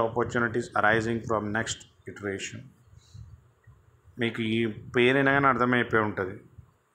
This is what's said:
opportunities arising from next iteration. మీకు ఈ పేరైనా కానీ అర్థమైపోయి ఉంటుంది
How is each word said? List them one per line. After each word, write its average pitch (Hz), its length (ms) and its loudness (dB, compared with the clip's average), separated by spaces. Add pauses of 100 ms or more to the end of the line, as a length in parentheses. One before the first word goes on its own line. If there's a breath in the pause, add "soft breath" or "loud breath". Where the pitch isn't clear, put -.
opportunities 117 640 -2 (120)
arising 113 460 2
from 107 320 -2
next - 220 -6 (300)
iteration. 101 500 -8 (1600 loud breath)
మీకు 117 240 -2 (140)
ఈ 113 60 2 (360)
పేరైనా 135 400 6
కానీ 143 160 4
అర్థమైపోయి 120 520 2
ఉంటుంది 98 320 -4 (580)